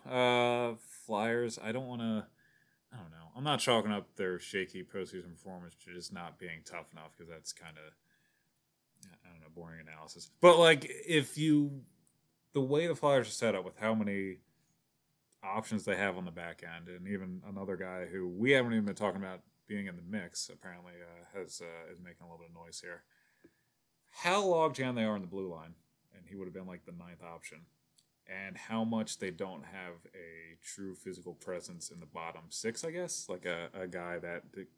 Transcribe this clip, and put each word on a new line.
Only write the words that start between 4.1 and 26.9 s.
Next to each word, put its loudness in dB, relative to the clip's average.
their 0
shaky -4
postseason -8
performance -14
to -14
just -10
not -10
being -10
tough -12
enough, -18
'cause -20
that's -10
kinda, -18
I -20
don't -20
know, -20
boring -14
analysis. -16
But, 12
like, 10
if 6
you, 4
the 2
way 2
the 0
Flyers 6
are -8
set 2
up -2
with -10
how 2
many 0
options -2
they 2
have 2
on -6
the -8
back -10
end, -12
and -10
even -6
another -4
guy -6
who -4
we 2
haven't 6
even 4
been -2
talking 0
about -10
being -6
in -10
the -14
mix, -6
apparently, -16
uh, -16
has, -10
uh, -12
is -16
making -18
a -18
little -18
bit -20
of -20
noise -14
here. -14
How 2
logjam 2
they 2
are 2
in -4
the -10
blue -6
line, -12
and -20
he -14
would -10
have -12
been, -12
like, -14
the -16